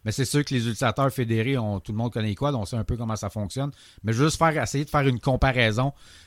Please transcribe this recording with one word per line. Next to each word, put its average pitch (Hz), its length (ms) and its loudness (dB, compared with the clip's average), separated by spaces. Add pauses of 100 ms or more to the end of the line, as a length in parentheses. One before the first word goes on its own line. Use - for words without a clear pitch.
mais 110 60 -4
c'est 127 140 0
sûr 147 200 2
que - 80 -6
les 123 100 2
utilisateurs 120 500 0
fédérés, 117 440 0
ont... 107 220 -2
tout 107 140 -8
le 104 60 -2
monde 120 140 0
connaît 107 200 -2
iQuad, 139 240 0
on 107 80 -2
sait 110 120 -8
un 110 60 -2
peu 123 140 -2
comment 113 180 -4
ça 104 160 -6
fonctionne. 127 400 -4 (320)
Mais 110 100 0
juste 143 240 2
faire... 156 240 2
essayer 139 240 -2
de - 60 -18
faire 143 160 2
une 123 140 2
comparaison. 123 720 2 (340)